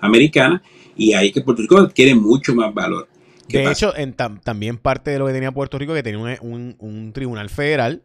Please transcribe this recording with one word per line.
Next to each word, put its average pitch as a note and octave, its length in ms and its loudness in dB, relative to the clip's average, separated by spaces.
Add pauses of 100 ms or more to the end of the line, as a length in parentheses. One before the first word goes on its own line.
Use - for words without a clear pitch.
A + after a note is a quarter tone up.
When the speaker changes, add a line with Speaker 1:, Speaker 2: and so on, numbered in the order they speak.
Speaker 1:
americana", B2+ 640 4 (340)
y G#2+ 180 4
ahí G2 140 4
es - 40 -6
que C3+ 80 -4
Puerto A#2+ 220 0
Rico F3+ 160 6
adquiere C3+ 360 6
mucho A#2+ 400 2
más G#2+ 200 -2
valor. F#2 340 -6 (400)
¿Qué B2+ 100 -2
Speaker 2:
De C#3 60 0
Speaker 1:
pasa? C#3+ 80 0
Speaker 2:
hecho, F#3+ 240 -2
en C3+ 200 -8
tam-, G#2+ 260 -8
también A2 340 -8
parte C3+ 360 -4
de C#3 60 -4
lo C3+ 80 -2
que C3+ 60 -2
tenía C3 200 -6
Puerto C#3 260 -8
Rico, D3 160 -8
que D3 80 -4
tenía G#2+ 160 -8
un, A#2 340 -10
un, A#2+ 260 -14
un A2 340 -14
tribunal A#2 360 -10
federal D3 560 -2